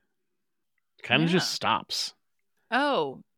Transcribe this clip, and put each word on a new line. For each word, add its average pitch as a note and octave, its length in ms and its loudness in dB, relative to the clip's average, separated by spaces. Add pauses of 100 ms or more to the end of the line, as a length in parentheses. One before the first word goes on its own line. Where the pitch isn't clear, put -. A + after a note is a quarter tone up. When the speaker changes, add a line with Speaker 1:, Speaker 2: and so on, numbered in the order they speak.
(1040)
Speaker 1:
Kinda C#3 240 2
just E3+ 240 2
Speaker 2:
Yeah. - 40 -4
Speaker 1:
stops. - 600 -2 (560)
Speaker 2:
Oh, A3+ 520 0 (160)